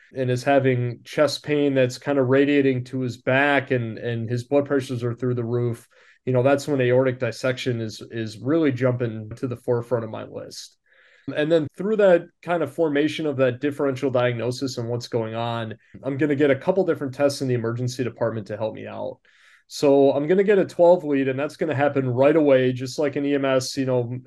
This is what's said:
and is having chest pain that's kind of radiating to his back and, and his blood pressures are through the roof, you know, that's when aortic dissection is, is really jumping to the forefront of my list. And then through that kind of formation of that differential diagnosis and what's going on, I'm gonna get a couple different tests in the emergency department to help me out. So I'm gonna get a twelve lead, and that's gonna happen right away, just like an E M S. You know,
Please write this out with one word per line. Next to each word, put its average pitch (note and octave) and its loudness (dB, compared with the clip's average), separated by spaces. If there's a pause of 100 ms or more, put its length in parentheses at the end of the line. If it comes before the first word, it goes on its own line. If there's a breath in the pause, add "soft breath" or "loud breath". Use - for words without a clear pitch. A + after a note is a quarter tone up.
(160 soft breath)
and B2+ -2
is B2+ -2
having B2+ 2
chest - -2
pain C#3+ 0
that's B2+ 2
kind C#3+ -2
of B2+ 2
radiating C#3 4
to C3 -8
his B2+ -6
back C3+ 2
and, A2+ -2
and A#2 -6
his A#2+ -4
blood C#3+ 0
pressures C3 -4
are A#2 -4
through B2+ -2
the A#2+ -4
roof, A#2+ -4 (360 soft breath)
you B2+ -2
know, B2 4
that's C#3+ 2
when C#3+ 0
aortic B2+ 2
dissection B2+ -4
is, A2 -8 (100)
is A2 -8
really D3 0
jumping A#2+ -2
to C3+ -6
the B2 -6
forefront A#2 -2
of A2 -12
my A2 -10
list. - -16 (580 soft breath)
And D3+ 0
then D#3 2
through G3+ -2
that F3 4 (160)
kind E3+ -2
of C3 -4
formation D#3 0
of C#3+ -2
that B2 2
differential C#3+ -2
diagnosis B2 -2
and A#2 -6
what's A#2+ -6
going A2+ -4
on, A#2 -4 (280 loud breath)
I'm C3+ -6
gonna D3 2
get C#3 4
a B2+ 4
couple F#3 0
different C#3+ -4
tests C#3+ 2
in C3+ -4
the B2 0
emergency A#2+ -4
department A2 -4
to G#2+ -8
help A2 -6
me G#2 -12
out. G#2 -10 (500 soft breath)
So C#3 4
I'm C#3+ -2
gonna F#3 4
get G3 4
a E3 2
twelve F3 4
lead, C3+ 0
and B2+ -2
that's D3 -6
gonna D#3 -2
happen C#3 0
right C3+ 4
away, C3 4
just B2+ -8
like C#3+ -2
an C#3+ -4
E C#3+ 0
M C#3 0
S. C3 0
You C3+ -2
know, B2+ -2